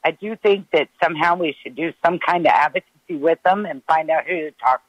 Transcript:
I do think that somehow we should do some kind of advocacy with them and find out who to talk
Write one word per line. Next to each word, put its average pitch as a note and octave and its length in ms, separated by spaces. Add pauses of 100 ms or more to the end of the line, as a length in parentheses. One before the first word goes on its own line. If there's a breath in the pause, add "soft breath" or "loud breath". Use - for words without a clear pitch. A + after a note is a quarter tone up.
I D#3+ 80
do G#3 240
think G3+ 360
that D3 160 (140)
somehow E3 340
we D#3+ 260
should B2+ 120
do D#3+ 180 (120)
some E3+ 140
kind E3+ 280
of - 60
advocacy D#3 640
with D#3+ 260
them G3 240
and C#3 180
find D#3+ 260
out D#3+ 160
who F3 100
to D#3 160
talk B2+ 360